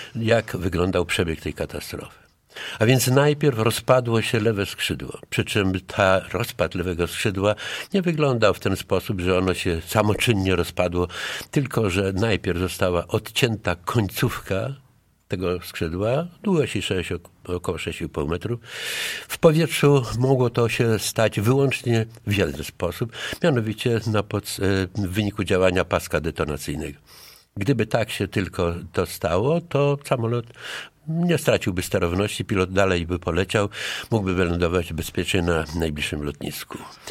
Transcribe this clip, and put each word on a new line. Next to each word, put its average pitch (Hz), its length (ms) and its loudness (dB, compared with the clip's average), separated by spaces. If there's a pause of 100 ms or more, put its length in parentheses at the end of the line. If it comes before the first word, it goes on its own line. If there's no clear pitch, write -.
(160)
jak 113 420 2
wyglądał 90 480 0
przebieg 82 360 -2
tej 78 120 -6
katastrofy. - 720 -10 (560)
A 110 60 6
więc 120 220 6
najpierw 143 520 4
rozpadło 117 640 2
się 113 180 0
lewe 104 260 2
skrzydło. - 540 -6 (100)
Przy - 160 0
czym 95 420 0
ta 95 320 4
rozpad 92 560 -4
lewego 87 320 -2
skrzydła 101 480 0 (380)
nie 196 80 2
wyglądał 139 520 2
w - 60 -4
ten 98 160 0
sposób, 92 460 -2
że 90 160 2
ono 92 160 2
się 85 340 -2
samoczynnie 104 680 2
rozpadło, 87 520 0 (440)
tylko 120 380 0
że 95 240 0
najpierw 95 460 0
została 90 480 0
odcięta 107 680 -2
końcówka 110 1000 -2 (540)
tego 90 340 -2
skrzydła, 107 680 -4 (160)
długości 147 380 0
sześć, 92 300 -2
ok-, 87 180 -8 (160)
około 90 320 -4
sześć - 240 -8
i 80 80 -6
pół 73 180 -4
metru. 87 320 -4 (680)
W - 100 -10
powietrzu 151 640 4 (160)
mogło 127 300 4
to 117 200 2
się 113 300 2
stać - 400 0
wyłącznie 120 680 2 (220)
w 101 60 0
jeden 78 300 0
sposób, - 480 -6 (320)
mianowicie 117 640 2
na 107 160 2
podst-, - 360 -4
e, 95 360 2
w 101 120 -2
wyniku 101 360 -2
działania 90 420 4
paska - 340 -2
detonacyjnego. 73 800 -4 (580)
Gdyby 110 280 0
tak - 260 -2
się 98 160 -2
tylko 87 480 -2 (180)
to 92 120 0
stało, 110 560 0
to 143 440 0
samolot 120 400 -2 (600)
nie 170 300 2
straciłby 95 440 2
sterowności, 92 640 0
pilot 92 260 0
dalej 92 360 2
by 87 120 -2
poleciał, 95 500 0 (420)
mógłby 98 220 2
wylądować 87 600 2
bezpiecznie 87 480 -2
na 82 240 2 (100)
najbliższym 76 480 -2
lotnisku. - 540 -8 (340)